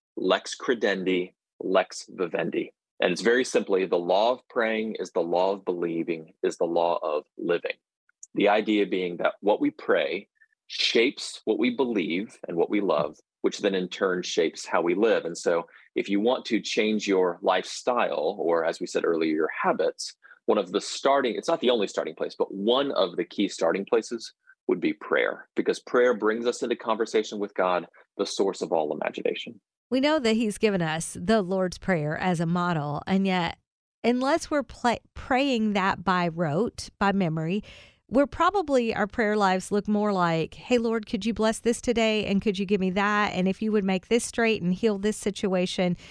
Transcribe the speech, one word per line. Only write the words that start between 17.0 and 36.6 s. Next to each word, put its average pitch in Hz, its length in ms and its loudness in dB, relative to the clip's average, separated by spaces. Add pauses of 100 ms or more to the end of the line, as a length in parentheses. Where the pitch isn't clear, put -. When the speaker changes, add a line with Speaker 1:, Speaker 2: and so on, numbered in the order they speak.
Speaker 1:
your 92 340 2
lifestyle, 95 960 -2
or 82 260 2
as 85 160 -2
we 87 60 -6
said - 180 -2
earlier, 80 280 0
your 78 180 0 (120)
habits, - 520 -2 (320)
one 107 120 4
of 92 140 -2
the 98 80 0
starting, 135 560 0
it's - 120 -6
not 165 120 0
the 117 100 2
only 110 160 2
starting 78 300 -4
place, 78 200 -6
but - 160 -2
one 120 400 0
of 87 240 0
the 90 80 0
key 98 240 -2
starting 95 380 0
places - 480 -2 (320)
would 90 140 0
be 80 120 0
prayer, - 640 -2
because - 240 -2
prayer 123 360 2
brings 110 320 -2
us 120 160 -2
into 117 140 -2
conversation 110 640 -2
with 101 160 -6
God, 90 320 0 (320)
the 98 80 -2
source 98 340 -2
of 82 120 -6
all 78 200 0
imagination. - 680 -6 (300)
Speaker 2:
We 262 100 0
know 302 180 2
that 226 160 2
he's 220 240 -2
given 196 240 2
us 160 360 -4
the 208 220 2
Lord's 185 380 -2
Prayer 156 400 -2
as 180 220 0
a 170 60 0
model, 165 600 -2
and 196 200 2
yet, 180 300 0 (480)
unless 254 460 0
we're 294 120 0
pla-, - 340 -2 (180)
praying 247 580 0
that 196 320 0
by 180 240 2
rote, 165 680 -2